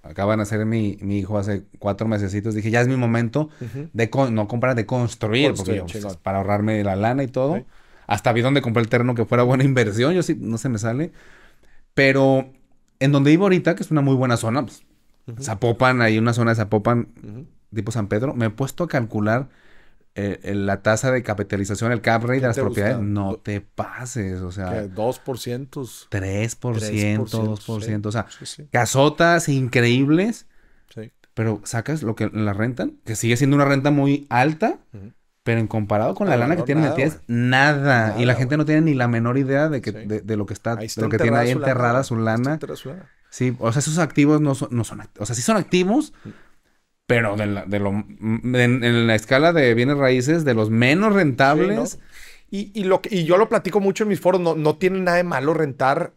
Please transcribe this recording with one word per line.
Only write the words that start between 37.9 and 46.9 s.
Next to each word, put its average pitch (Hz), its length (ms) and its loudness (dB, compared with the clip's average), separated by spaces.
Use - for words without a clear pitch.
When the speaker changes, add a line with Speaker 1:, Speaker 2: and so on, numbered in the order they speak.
Speaker 1:
Y 117 40 -2
la 123 120 4
Speaker 2:
Nada, 117 80 0
Speaker 1:
gente 131 160 0
Speaker 2:
güey. - 20 0
Speaker 1:
no 151 80 2
tiene 156 140 4
ni 160 140 4
la 123 120 0
menor 120 320 0
idea 139 300 0
de 143 120 -2
que, 104 120 -8
Speaker 2:
Sí. 104 140 -10
Speaker 1:
de, 104 160 -4
de 107 140 -4
lo 104 80 -2
que 107 100 -10
está, - 180 -6
Speaker 2:
Ahí 113 80 -6
Speaker 1:
de 107 60 -10
Speaker 2:
está 110 160 -6
Speaker 1:
lo 110 60 -2
que 110 100 0
tiene - 100 2
Speaker 2:
enterrada 120 180 2
Speaker 1:
ahí 123 60 2
Speaker 2:
su 131 80 0
lana, 139 120 -2
Speaker 1:
enterrada 123 200 2
Speaker 2:
güey. 135 120 2
Speaker 1:
su 123 100 -4
Speaker 2:
Ahí 113 60 -2
está 113 120 0
Speaker 1:
lana. 123 220 0
Speaker 2:
enterrada 151 220 -10
su - 120 -16
lana. 95 200 -16
Speaker 1:
Sí, 123 300 -4
o 113 120 0
sea, 147 60 0
esos 156 200 -2
activos 151 420 4
no 143 160 0
son, - 160 -8
no 120 100 -2
son - 160 -8
act-, - 220 -18
o 104 40 -4
sea, 117 120 -6
sí 123 60 -4
son 220 140 2
activos, 190 560 0
Speaker 2:
Mm. - 40 -14